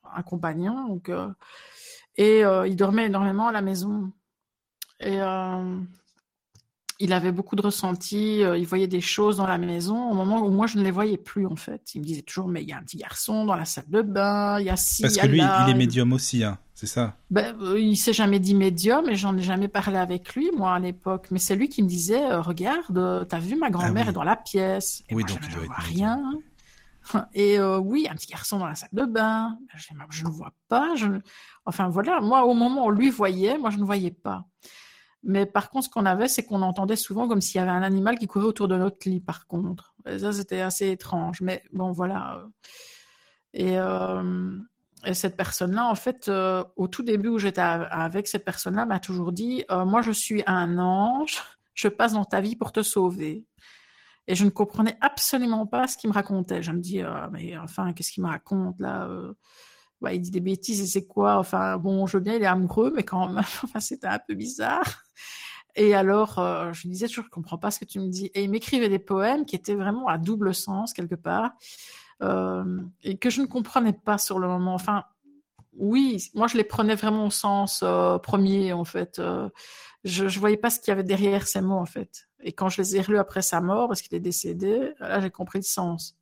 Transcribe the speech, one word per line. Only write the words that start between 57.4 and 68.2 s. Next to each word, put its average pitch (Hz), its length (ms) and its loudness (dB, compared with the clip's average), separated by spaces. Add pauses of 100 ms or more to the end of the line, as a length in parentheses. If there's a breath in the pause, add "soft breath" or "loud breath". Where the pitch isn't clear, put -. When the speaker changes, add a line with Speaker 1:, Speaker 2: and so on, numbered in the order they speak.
Speaker 1:
enfin, 170 340 -6
qu'est-ce 170 200 -8
qu'il 185 100 -6
me 175 60 -2
raconte, 185 500 -4
là ? 190 280 -6
Euh, 185 280 -10 (640 soft breath)
bah, 185 140 -4
il 180 80 -2
dit 175 80 -8
des 185 100 -2
bêtises 190 400 -2
et 196 60 -2
c'est 190 200 -2
quoi ? 202 300 2
Enfin, 190 400 0
bon, 190 300 0
je 185 100 -2
veux 185 60 2
bien, 208 120 -2
il 226 80 2
est 196 40 4
amoureux, 185 500 2
mais 214 60 0
quand 185 260 -2
même, 170 160 -4
<laughs> - 200 -8
enfin, 214 160 -6
c'était - 260 -8
un 202 120 -2
peu - 140 -8
bizarre. » 254 720 -4 (760 loud breath)
Et 208 180 6
alors, 196 460 4
euh, 175 320 -2
je 165 100 -12
lui 180 80 -8
disais 185 160 -6
toujours, « 233 200 -8
Je - 40 -20
comprends 175 280 -10
pas 208 120 -4
ce - 80 -6
que - 60 -12
tu - 160 -10
me 190 80 -4
dis. » 185 260 -6